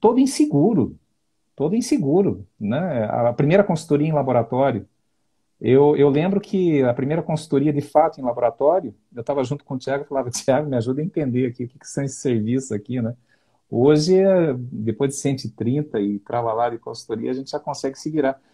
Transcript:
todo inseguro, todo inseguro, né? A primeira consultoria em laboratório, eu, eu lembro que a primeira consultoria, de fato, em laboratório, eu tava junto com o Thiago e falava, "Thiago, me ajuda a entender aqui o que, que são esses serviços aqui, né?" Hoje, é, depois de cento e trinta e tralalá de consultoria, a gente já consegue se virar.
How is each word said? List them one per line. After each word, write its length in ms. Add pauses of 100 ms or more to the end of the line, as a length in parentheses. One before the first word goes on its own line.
todo 200
inseguro, 800 (580)
todo 180
inseguro, 720 (140)
né? 460
A 260
primeira 320
consultoria 420
em 60
laboratório, 760 (720)
eu, 380
eu 140
lembro 280
que 440
a 100
primeira 300
consultoria, 500
de 80
fato, 400
em 40
laboratório, 720 (200)
eu 100
tava 180
junto 220
com 100
o 40
Thiago 260
e 20
falava, 240
"Thiago, 380
me 80
ajuda 240
a 40
entender 420
aqui 180
o 40
que, 100
que 100
são 160
esses 140
serviços 540
aqui, 280
né?" 140 (560)
Hoje, 460
é, 380
depois 560
de 60
cento 280
e 60
trinta 500
e 200
tralalá 500
de 80
consultoria, 520
a 40
gente 160
já 80
consegue 400
se 120
virar. 300 (140)